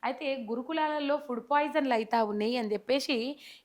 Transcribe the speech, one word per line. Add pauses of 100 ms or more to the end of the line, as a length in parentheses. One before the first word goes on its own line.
అయితే
గురుకులాలలో
ఫుడ్
పాయిజన్లు
అవుతా
ఉన్నాయి
అని
చెప్పేసి (260)